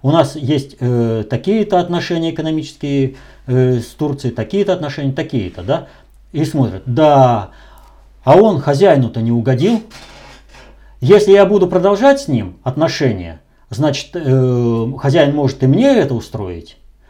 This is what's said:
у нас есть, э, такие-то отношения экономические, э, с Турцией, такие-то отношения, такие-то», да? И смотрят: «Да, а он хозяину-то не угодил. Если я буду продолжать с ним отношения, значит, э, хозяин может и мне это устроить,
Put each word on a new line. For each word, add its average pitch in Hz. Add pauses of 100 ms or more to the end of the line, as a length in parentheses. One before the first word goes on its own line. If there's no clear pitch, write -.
у 135
нас 160
есть, 147
э, 117
такие-то 202
отношения 170
экономические, 147 (300)
э, 127
с 117
Турцией, 139
такие-то 190
отношения, 139
такие-то», 104
да? 156 (440)
И 147
смотрят: 113
«Да, 127 (760)
а 147
он 196
хозяину-то 139
не 113
угодил. 135 (1200)
Если 202
я 196
буду 185
продолжать 202
с -
ним 101
отношения, 120 (280)
значит, 143
э, 127
хозяин 143
может 139
и 131
мне 202
это 175
устроить, 90 (320)